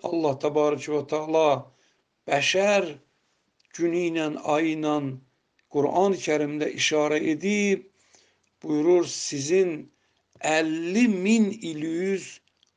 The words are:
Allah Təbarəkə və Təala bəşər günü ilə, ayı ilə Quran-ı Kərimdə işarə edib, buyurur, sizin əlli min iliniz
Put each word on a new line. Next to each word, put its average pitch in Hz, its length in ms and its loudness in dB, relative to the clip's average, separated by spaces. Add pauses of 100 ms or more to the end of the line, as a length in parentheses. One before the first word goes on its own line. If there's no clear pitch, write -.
Allah 156 360 -2
Təbarəkə 147 560 0
və 147 120 0
Təala 156 440 2 (800)
bəşər 185 600 2 (880)
günü 170 340 0
ilə, 165 180 -2 (160)
ayı 156 320 0
ilə 151 220 -2 (760)
Quran-ı 180 440 2
Kərimdə 151 560 -2
işarə 151 480 0
edib, 190 640 0 (800)
buyurur, 160 400 2
sizin 156 640 -2 (720)
əlli 160 680 0
min 202 420 2
iliniz 165 920 -6 (360)